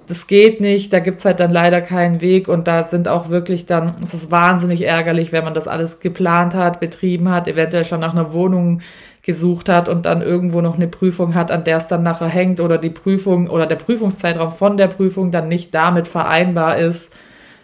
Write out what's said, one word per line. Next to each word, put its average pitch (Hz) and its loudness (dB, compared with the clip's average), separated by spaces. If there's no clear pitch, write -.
das 170 -6
geht 214 6
nicht, 202 0
da 180 4
gibt's 175 -4
halt 185 2
dann 175 2
leider 175 4
keinen 175 0
Weg 185 2
und 175 0
da 165 2
sind 175 -2
auch 170 -2
wirklich 175 -2
dann, 170 -2
es 170 -8
ist 170 -8
wahnsinnig 175 2
ärgerlich, 165 0
wenn 165 0
man 160 -6
das 156 -4
alles 165 -6
geplant 175 0
hat, 175 0
betrieben 180 -2
hat, 175 -2
eventuell 165 -2
schon 165 -4
nach 165 -4
einer 165 -2
Wohnung 175 0
gesucht 175 -2
hat 175 2
und 170 0
dann 170 0
irgendwo 175 0
noch 165 0
eine 170 0
Prüfung 175 -2
hat, 170 0
an 170 -2
der 160 2
es 160 -4
dann 170 0
nachher 165 -2
hängt 180 0
oder 165 2
die 165 -4
Prüfung 190 0
oder 165 0
der 160 -2
Prüfungszeitraum 175 -2
von 202 0
der 196 4
Prüfung 185 -2
dann 160 -2
nicht 170 -4
damit 170 2
vereinbar 165 0
ist, 170 -2